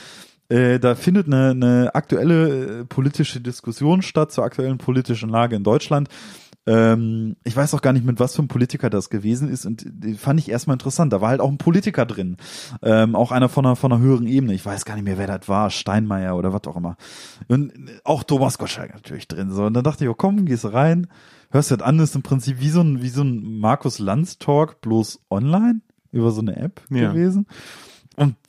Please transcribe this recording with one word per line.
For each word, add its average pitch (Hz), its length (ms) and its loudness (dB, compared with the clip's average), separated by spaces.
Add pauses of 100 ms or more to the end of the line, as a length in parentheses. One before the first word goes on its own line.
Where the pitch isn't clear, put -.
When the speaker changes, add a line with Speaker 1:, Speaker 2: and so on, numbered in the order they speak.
(500)
Speaker 1:
äh, 123 300 4
da 120 160 2
findet 180 320 2
eine, 131 240 4
eine 123 440 2
aktuelle, 139 880 0
äh, 123 40 -12
politische 135 540 -2
Diskussion 131 600 -2
statt 156 300 -2
zur 120 120 -2
aktuellen 131 360 -4
politischen 120 500 -2
Lage 117 260 0
in 101 80 -4
Deutschland. 139 460 0 (560)
Ähm, 113 760 2
ich 117 120 -6
weiß 139 200 0
auch 143 60 -2
gar 127 120 2
nicht, 123 120 2
mit 123 140 0
was 127 160 0
für - 40 -4
einem 147 80 0
Politiker 123 420 -2
das 104 200 -4
gewesen 113 400 -2
ist 127 160 -8
und 98 200 -8
die 107 300 -10
fand 139 240 0
ich - 100 -4
erstmal 123 260 -2
interessant. 135 380 -2
Da 95 80 2
war 110 80 2
halt 131 120 2
auch 196 100 2
ein 139 80 -4
Politiker 170 460 0
drin. 95 320 -6 (440)
Ähm, 113 340 4
auch 120 160 2
einer 127 180 4
von 139 160 0
einer, 127 100 4
von 131 160 0
einer 120 100 4
höheren 123 260 4
Ebene. 127 260 0
Ich 92 120 -6
weiß 101 200 -8
gar 107 100 -10
nicht 104 80 -8
mehr, 98 160 -2
wer 98 80 -4
das 95 220 -8
war. 101 200 0
Steinmeier 95 680 -2
oder 90 180 -2
was 104 120 -6
auch 78 120 -10
immer. 87 180 -8 (520)
Und 131 260 0 (320)
auch 143 180 0
Thomas 135 340 0
Gottschalk - 360 -10
natürlich - 340 -16
drin. 95 240 -8
So, 98 140 0
und 107 80 0
dann 123 100 0
dachte 147 220 -2
ich, 120 40 0
oh 117 60 -2
komm, 202 300 0
gehst 123 280 -2
rein, 165 340 2 (440)
hörst 143 180 2
das 117 120 0
an, 151 180 2
ist 156 160 2
im 135 80 -4
Prinzip 131 360 -2
wie 139 100 0
so 170 120 4
ein, 143 220 2
wie 127 60 -4
so 127 140 -4
ein 110 360 -4
Markus 117 400 0
Lanz 110 400 -2
Talk, 151 420 0
bloß 110 380 -2 (100)
online, 190 520 0 (320)
über 117 180 2
so 110 100 -2
eine 107 140 -4
App - 240 -8 (100)
Speaker 2:
Ja. 131 220 0
Speaker 1:
gewesen. 185 340 2 (680)
Und 147 200 2 (120)